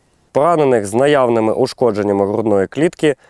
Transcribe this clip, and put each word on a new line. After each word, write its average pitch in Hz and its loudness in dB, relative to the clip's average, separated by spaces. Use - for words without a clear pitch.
Поранених 135 0
з 98 -8
наявними 120 2
ушкодженнями 101 -2
грудної 104 0
клітки 151 -2